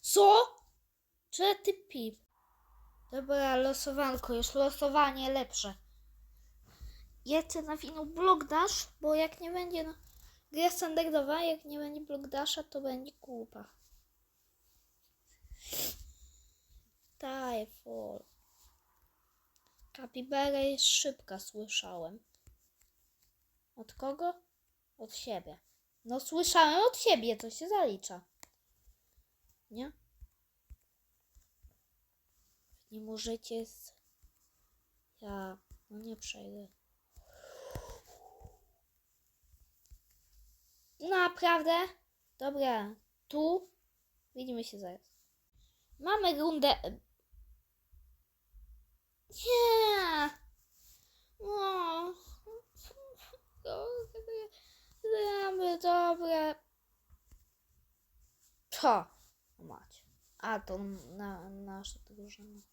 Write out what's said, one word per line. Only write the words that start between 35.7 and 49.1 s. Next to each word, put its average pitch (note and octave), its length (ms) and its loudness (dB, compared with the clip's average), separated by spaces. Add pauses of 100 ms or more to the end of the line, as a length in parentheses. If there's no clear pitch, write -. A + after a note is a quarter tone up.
No, G#3+ 80 -16
nie A3 180 -12
przejdę. G3+ 520 -14 (4000)
Naprawdę? F4 880 4 (500)
Dobra, B3+ 560 0 (340)
tu E4 420 0 (640)
widzimy B3+ 300 -8
się G#3 140 -14
zaraz. F#3 220 -12 (1000)
Mamy F4 400 2
rundę... D4+ 360 4 (2500)